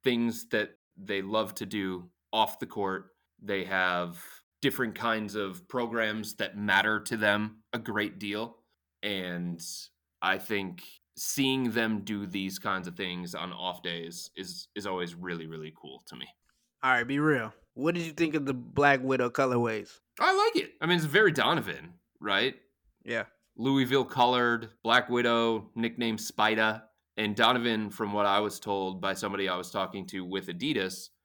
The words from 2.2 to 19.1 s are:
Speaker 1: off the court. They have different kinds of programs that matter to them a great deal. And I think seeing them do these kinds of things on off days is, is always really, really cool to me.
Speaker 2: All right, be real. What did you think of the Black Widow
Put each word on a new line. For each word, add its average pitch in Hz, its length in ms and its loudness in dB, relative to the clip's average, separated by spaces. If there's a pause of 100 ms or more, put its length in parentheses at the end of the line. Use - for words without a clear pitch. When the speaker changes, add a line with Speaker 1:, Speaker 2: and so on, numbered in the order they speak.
Speaker 1:
off 110 260 0
the - 80 -8
court. - 440 -4 (320)
They 98 220 -2
have 90 540 0 (440)
different 123 320 0
kinds 110 400 -2
of 95 340 -6
programs 110 680 -2
that 101 200 -6
matter 104 440 4
to 113 180 -4
them 107 440 2 (120)
a 117 40 -2
great 104 400 -2
deal. 104 380 -6 (460)
And 87 600 -4 (600)
I 190 160 2
think 190 460 -4 (320)
seeing 131 560 0
them 110 280 0
do 101 260 -6
these 95 320 -4
kinds 92 300 -4
of 87 80 -12
things 90 380 -6
on 87 180 -8
off 87 300 -6
days 85 540 -8
is, 90 380 -12
is 101 120 -8
always 90 280 -4
really, 85 320 -8
really 78 300 -12
cool 65 300 -20
to - 100 -18
me. 65 100 -14 (560)
Speaker 2:
All 131 100 4
right, 120 140 4
be 139 120 -2
real. 135 340 2 (220)
What 160 200 0
did 170 100 -4
you 160 80 -10
think 156 220 0
of 143 120 0
the 135 80 -2
Black 139 480 2
Widow 127 280 2